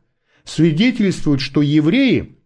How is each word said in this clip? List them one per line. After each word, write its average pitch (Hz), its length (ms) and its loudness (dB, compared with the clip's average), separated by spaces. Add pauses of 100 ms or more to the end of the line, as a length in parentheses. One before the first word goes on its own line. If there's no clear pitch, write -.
(460)
свидетельствует, 170 960 0
что - 200 -2
евреи, 156 840 0